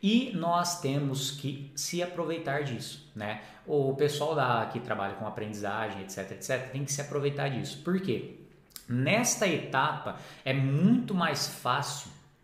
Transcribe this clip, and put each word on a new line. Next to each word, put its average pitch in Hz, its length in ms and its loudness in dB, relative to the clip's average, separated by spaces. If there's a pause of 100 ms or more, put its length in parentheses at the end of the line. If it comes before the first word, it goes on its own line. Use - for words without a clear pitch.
E 226 320 4
nós 170 460 2
temos 139 500 0
que - 440 -8
se - 260 -2
aproveitar 160 640 -2
disso, - 520 -8
né? 107 260 -4 (240)
O 135 280 4
pessoal 147 420 2
da, 120 360 4
que 117 80 -4
trabalha 101 340 -2
com 107 140 -6
aprendizagem, 104 760 -4
et 95 80 -12
cetera, 95 260 -8
et - 80 -12
cetera, 127 260 -2
tem 139 140 -4
que 135 80 -4
se 143 100 -2
aproveitar 143 480 -2
disso. 113 340 -4
Por 185 180 2
quê? 104 380 -2 (500)
Nesta 180 580 4
etapa 147 680 0 (260)
é 135 100 0
muito 160 600 4
mais 165 340 2
fácil - 640 -2 (320)